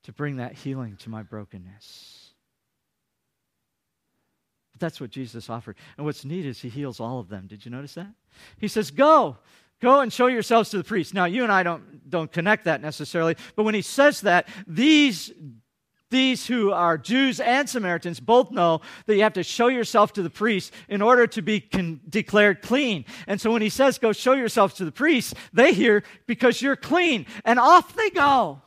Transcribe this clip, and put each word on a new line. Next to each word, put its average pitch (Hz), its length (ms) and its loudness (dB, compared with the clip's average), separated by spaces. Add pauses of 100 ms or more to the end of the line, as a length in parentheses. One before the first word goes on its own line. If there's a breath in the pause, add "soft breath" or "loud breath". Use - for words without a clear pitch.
to - 100 -20
bring 143 240 -8
that 123 160 -10
healing 127 440 -12
to - 120 -20
my 110 140 -12
brokenness. - 1120 -20 (2500)
But - 80 -18
that's 160 200 -8
what 123 100 -14
Jesus 117 380 -14
offered. 113 280 -14 (200 soft breath)
And 143 80 -12
what's 147 200 -8
neat 160 200 -10
is 127 160 -10
he 135 80 -14
heals 131 300 -12
all 123 220 -8
of 90 80 -16
them. 95 180 -16
Did 101 180 -20
you 117 60 -18
notice 135 240 -16
that? 196 180 -16 (460 soft breath)
He 214 80 -8
says, 202 240 -4
"Go, 240 480 2 (420 soft breath)
go 269 200 4
and 247 120 -4
show 247 140 0
yourselves 233 440 0
to 208 80 -6
the 170 60 -6
priest." 185 300 -4
Now, 185 120 0
you 226 180 -2
and 214 80 0
I 190 100 4
don't, 160 480 -8
don't 165 220 -4
connect 202 320 0
that 156 160 -2
necessarily, 156 560 -4 (180 loud breath)
but 214 80 -2
when 214 120 0
he 202 80 -2
says - 400 2
that, 180 260 2 (180 loud breath)
these, 254 640 2 (800)
these 262 360 0
who 220 260 0
are 170 260 0
Jews 240 400 0
and 254 320 0
Samaritans 175 480 -6
both 226 320 4
know 170 300 2 (260 loud breath)
that 214 80 2
you 202 80 4
have 214 120 2
to 180 100 -4
show - 240 0
yourself 233 460 2
to 202 80 -6
the 170 80 -6
priest 208 420 -4 (160 loud breath)
in 202 120 -4
order 240 280 4
to 214 140 -8
be 208 180 -2
con-, 165 480 -6
declared 208 520 2
clean. 226 440 -2 (240 loud breath)
And 196 120 -4
so 220 120 -2
when 233 100 0
he 214 60 0
says, 262 300 2
"Go 220 140 0
show 254 200 0
yourself 233 440 2
to 185 80 -6
the 156 60 -6
priest," 277 440 0 (180 loud breath)
they 294 200 6
hear, 208 300 2 (240 loud breath)
"Because 233 340 0
you're 269 160 0
clean." 311 500 0 (180 loud breath)
And 240 160 2
off 320 340 6
they 440 160 -2
go. 269 560 0